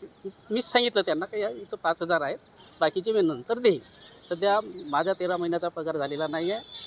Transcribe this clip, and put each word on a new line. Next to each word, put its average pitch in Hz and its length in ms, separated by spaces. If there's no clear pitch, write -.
मीच 220 140
सांगितलं 240 380
त्यांना 165 240
की, 208 140
"या, 202 80
इथं 214 340
पाच 165 200
हजार 170 180
आहेत, 147 180
बाकीचे 180 320
मी 214 80
नंतर 160 380
देईन. 214 200
सध्या 202 320
माझा 156 260
तेरा 180 240
महिन्याचा 170 320
पगार 160 280
झालेला 147 300
नाही 160 240
आहे 220 100